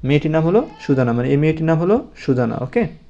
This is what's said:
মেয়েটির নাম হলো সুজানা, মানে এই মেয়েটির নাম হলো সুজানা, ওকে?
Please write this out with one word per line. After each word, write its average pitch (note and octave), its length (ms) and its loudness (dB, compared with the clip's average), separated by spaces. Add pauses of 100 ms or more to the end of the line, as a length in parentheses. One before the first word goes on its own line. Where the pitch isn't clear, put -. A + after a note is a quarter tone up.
মেয়েটির D3 280 2
নাম D#3+ 120 2
হলো G3 260 2 (100)
সুজানা, C3 340 0
মানে B2 160 -2
এই C#3 80 2
মেয়েটির D#3 280 0
নাম D#3+ 140 2
হলো G3 360 0
সুজানা, A#2+ 400 -2
ওকে? E3+ 320 -2 (220)